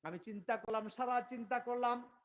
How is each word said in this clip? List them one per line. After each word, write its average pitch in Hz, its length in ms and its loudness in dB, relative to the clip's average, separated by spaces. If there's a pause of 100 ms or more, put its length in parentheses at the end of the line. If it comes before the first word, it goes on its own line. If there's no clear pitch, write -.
আমি 165 140 -6 (100)
চিন্তা 214 300 0
করলাম, 220 320 -2
সারা 247 320 2
চিন্তা 247 360 -4 (100)
করলাম 247 300 4 (280)